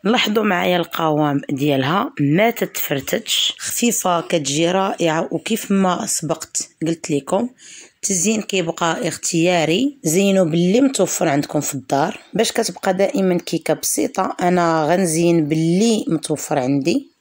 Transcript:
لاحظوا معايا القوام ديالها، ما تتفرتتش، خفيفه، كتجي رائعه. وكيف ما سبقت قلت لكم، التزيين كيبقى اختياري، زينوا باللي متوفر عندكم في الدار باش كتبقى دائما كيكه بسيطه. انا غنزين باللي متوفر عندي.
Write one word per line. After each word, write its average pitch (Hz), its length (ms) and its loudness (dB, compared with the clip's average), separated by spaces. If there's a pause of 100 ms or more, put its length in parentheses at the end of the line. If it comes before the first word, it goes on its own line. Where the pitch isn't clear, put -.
لاحظوا 214 400 2
معايا 180 320 2
القوام 151 640 0 (100)
ديالها، 143 720 0
ما 160 300 4
تتفرتتش، - 1080 -4
خفيفه، 185 640 0
كتجي 160 500 0
رائعه. 170 600 0
وكيف - 400 -4
ما 190 360 2
سبقت - 640 -6 (140)
قلت 165 280 -4
لكم، 185 380 -2 (460)
التزيين 202 480 -2
كيبقى 175 680 -2
اختياري، 175 960 0
زينوا 190 400 2
باللي 175 360 2
متوفر 196 480 0
عندكم 147 320 0
في - 140 -6
الدار 143 440 -2 (160)
باش 226 180 0
كتبقى 196 420 -2
دائما 190 440 2
كيكه 160 360 -2
بسيطه. - 680 -2
انا 170 500 2
غنزين 170 540 4
باللي 170 640 2
متوفر 151 500 -2
عندي. 143 640 0